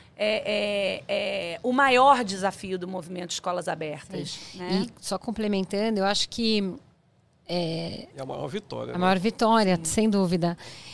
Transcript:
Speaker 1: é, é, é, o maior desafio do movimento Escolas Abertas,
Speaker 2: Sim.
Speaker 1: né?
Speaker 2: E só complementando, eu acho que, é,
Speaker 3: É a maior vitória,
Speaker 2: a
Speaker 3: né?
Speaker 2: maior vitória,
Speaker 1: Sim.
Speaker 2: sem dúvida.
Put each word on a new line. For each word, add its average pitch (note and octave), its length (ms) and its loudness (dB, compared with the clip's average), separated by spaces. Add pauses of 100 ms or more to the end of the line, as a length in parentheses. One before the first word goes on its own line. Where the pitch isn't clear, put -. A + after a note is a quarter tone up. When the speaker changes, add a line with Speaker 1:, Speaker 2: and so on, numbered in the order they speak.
(200)
Speaker 1:
é, G#3+ 240 0
é, G3+ 640 -2
é, G3 540 -4
o B3 100 0
maior C4 520 6
desafio F#3 520 -4
do F3+ 120 -8
movimento F3+ 420 -8
Escolas F3+ 380 -4
Abertas, D#3+ 640 -6
Speaker 2:
Sim. - 280 -12
Speaker 1:
né? F#3 280 -2
Speaker 2:
E - 40 -12 (100)
só - 160 -6
complementando, G#3 840 -2
eu F#3+ 40 2
acho G3+ 240 0
que, G#3+ 460 0 (720)
é, E3 720 -4
Speaker 3:
É C#3 40 -8
a C3+ 60 -8
maior C#3 220 -6
vitória, B2 420 -8
Speaker 2:
a - 40 -6
Speaker 3:
né? F3 40 -4
Speaker 2:
maior F#3 200 4
vitória, A3 580 4
Speaker 1:
Sim. E3 80 -4
Speaker 2:
sem A3 260 2
dúvida. F3 480 2 (360)